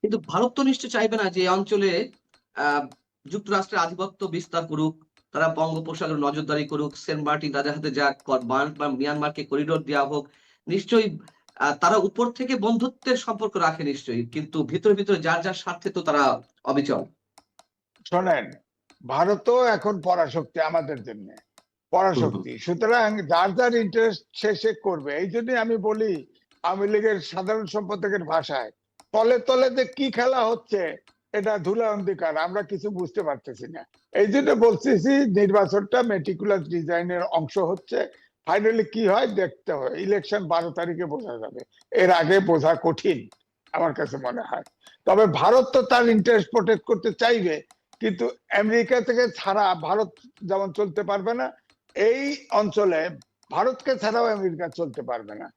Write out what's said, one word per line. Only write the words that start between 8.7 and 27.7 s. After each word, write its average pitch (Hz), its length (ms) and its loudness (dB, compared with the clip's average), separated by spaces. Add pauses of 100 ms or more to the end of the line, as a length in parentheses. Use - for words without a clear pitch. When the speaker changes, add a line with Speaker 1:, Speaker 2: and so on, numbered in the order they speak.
Speaker 1:
বা 147 120 -4
মিয়ানমারকে 147 560 -4
করিডোর 151 380 -2
দেওয়া 139 240 -2
হোক। 143 200 -4 (400)
নিশ্চয়ই, 196 520 0 (360)
আহ, 143 200 -2
তারা 190 220 2
উপর 220 340 0
থেকে 254 240 -4
বন্ধুত্বের 233 640 0
সম্পর্ক 214 400 -4
রাখে 160 260 0
নিশ্চয়ই, 127 420 -4
কিন্তু 151 380 -6
ভিতরে 180 300 2
ভিতরে 196 280 0
যার 170 200 0
যার 185 120 -4
স্বার্থে - 360 -8
তো 180 120 -6
তারা 143 400 2 (240)
অবিচল। 135 400 -2 (1040)
Speaker 2:
শোনেন, 160 420 0 (560)
ভারতও 196 560 2
এখন 208 380 0
পরাশক্তি 165 580 0
আমাদের 156 440 -2
জন্য, 104 300 -16 (580)
পরাশক্তি। 131 580 2
Speaker 1:
হুম। 120 80 -12
Speaker 2:
সুতরাং 214 680 0
যার 175 280 2
যার 240 180 2
ইন্টারেস্ট 226 500 0 (100)
সে, 214 220 -2
সে 220 180 -2
করবে। 151 440 -4
এই 180 120 -4
জন্যই 233 280 -2
আমি 226 200 0
বলি, 214 500 -2 (360)
আওয়ামী 196 240 -2
লীগের 214 320 2
সাধারণ 190 460 -4
সম্পাদকের 196 580 -4